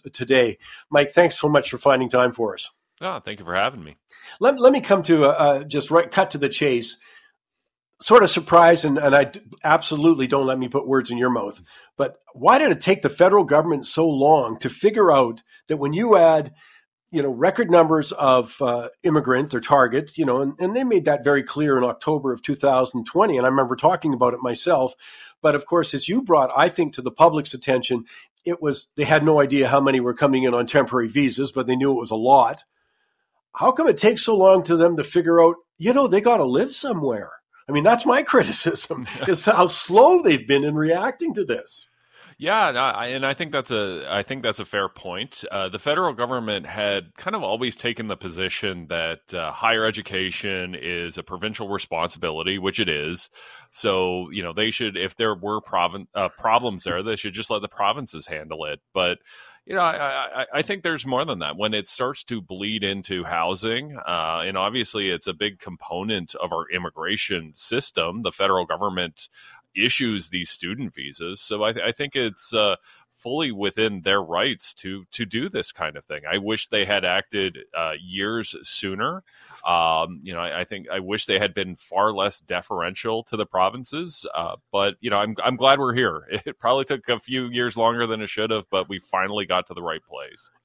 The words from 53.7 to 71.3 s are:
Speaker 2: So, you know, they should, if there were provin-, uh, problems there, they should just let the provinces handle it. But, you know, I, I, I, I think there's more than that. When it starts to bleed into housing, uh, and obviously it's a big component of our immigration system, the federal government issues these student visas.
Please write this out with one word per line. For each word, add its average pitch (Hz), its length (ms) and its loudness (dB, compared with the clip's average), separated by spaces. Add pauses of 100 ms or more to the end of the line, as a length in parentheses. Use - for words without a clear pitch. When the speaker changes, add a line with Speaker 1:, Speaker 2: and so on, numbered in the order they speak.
Speaker 2:
So, 92 600 -2
you 95 120 -10
know, 85 100 -10
they 110 200 -2
should, 107 240 -6
if 92 180 -6
there 110 220 -2
were 104 240 -6
provin-, 90 540 -4
uh, 95 160 -4
problems 113 520 -2
there, 90 220 -6
they 110 120 -6
should 95 180 -10
just 110 160 -8
let 107 120 -4
the 101 60 -10
provinces 107 580 -6
handle 78 380 -12
it. 73 160 -10 (120)
But, 90 260 0 (460)
you 185 120 -8
know, 180 60 0
I, 165 120 0
I, 135 460 -6
I, 127 140 -4
I 147 80 0
think 196 200 -8
there's 160 240 -4
more 131 180 -2
than 123 160 -8
that. 76 160 -6
When 107 180 -4
it 104 120 -4
starts 131 380 -6
to 117 160 -8
bleed 101 420 -8
into 98 400 -6
housing, 95 720 -4
uh, 82 480 -4
and 95 140 -6
obviously 107 520 -4
it's 87 180 -6
a 90 60 -8
big 101 260 -8
component 92 760 -8
of 87 180 -6
our 82 200 -6
immigration 87 840 -8
system, 98 680 -6
the 90 100 -6
federal 95 340 0
government 90 640 -6 (460)
issues 110 540 -2
these 90 220 -8
student 104 440 -12
visas. 82 460 -14